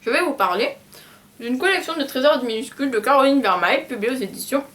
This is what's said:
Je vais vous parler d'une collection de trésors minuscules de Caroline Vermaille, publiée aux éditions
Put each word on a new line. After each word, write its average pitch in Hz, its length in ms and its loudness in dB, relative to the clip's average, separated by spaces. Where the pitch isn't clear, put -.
Je 226 60 -2
vais 294 100 2
vous 349 120 0
parler 202 360 0
d'une 240 200 -4
collection 359 380 0
de 302 60 -2
trésors 277 400 2
minuscules 247 480 -4
de 233 80 -2
Caroline 277 420 4
Vermaille, 190 460 2
publiée 233 260 -4
aux 262 60 -4
éditions 262 460 -4